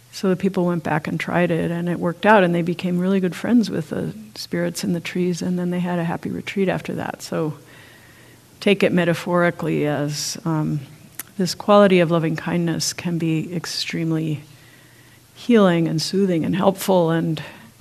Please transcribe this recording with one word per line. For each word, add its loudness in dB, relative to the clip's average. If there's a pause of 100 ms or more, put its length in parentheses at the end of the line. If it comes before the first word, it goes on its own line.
(140)
So -2
the 4
people 0
went -2
back -2
and -4
tried 0
it, -2
and -4
it -4
worked -4
out, 8
and 2
they 0
became -2
really 0
good -2
friends 2
with -6
the -6 (220)
spirits -6
in -2
the -2
trees, -4
and -4
then -2
they -2
had -2
a -2
happy -4
retreat -4
after -4
that. -8
So -4 (1040)
take 2
it 4
metaphorically 0
as, -4
um, -2 (560)
this -2
quality 6
of 4
loving 0
kindness -2
can -6
be -2
extremely -4 (920)
healing 4
and -2
soothing 0
and 0
helpful, 2
and 0 (400)